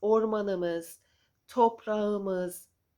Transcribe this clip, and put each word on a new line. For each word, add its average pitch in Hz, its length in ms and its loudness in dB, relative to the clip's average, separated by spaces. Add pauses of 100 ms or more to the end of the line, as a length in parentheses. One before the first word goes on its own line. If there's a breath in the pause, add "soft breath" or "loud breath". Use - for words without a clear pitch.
ormanımız, 202 1000 0 (480)
toprağımız, 208 1200 0 (300)